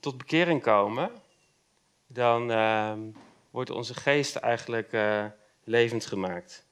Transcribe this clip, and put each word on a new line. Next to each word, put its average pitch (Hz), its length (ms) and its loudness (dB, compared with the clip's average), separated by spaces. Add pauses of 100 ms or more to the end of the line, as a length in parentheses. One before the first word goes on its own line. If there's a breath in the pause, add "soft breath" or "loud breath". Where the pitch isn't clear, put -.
tot 131 180 -8
bekering 160 440 2
komen, 110 480 2 (960)
dan, 120 440 2
ehm, 110 500 0 (500 loud breath)
wordt 123 200 -6
onze 120 240 -8
geest 143 420 0
eigenlijk, 117 560 -2
eh, 104 340 0 (380 soft breath)
levend 117 420 2
gemaakt. 92 640 -8